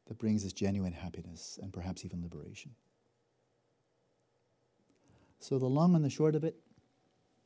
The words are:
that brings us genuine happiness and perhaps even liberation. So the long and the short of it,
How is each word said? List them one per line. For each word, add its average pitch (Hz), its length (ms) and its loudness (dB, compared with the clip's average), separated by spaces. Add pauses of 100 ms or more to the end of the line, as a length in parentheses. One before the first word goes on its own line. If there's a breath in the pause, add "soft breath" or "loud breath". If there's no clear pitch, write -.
that 110 120 -12
brings 107 260 2
us 92 80 -4
genuine 98 400 0
happiness 85 680 -12
and 98 100 -10
perhaps 90 320 -6
even 90 180 -6
liberation. 85 500 -12 (2750 soft breath)
So 135 200 0
the 127 80 2
long 160 280 6
and 156 100 6
the 131 60 2
short 151 240 4
of 151 100 0
it, 165 120 -2 (880)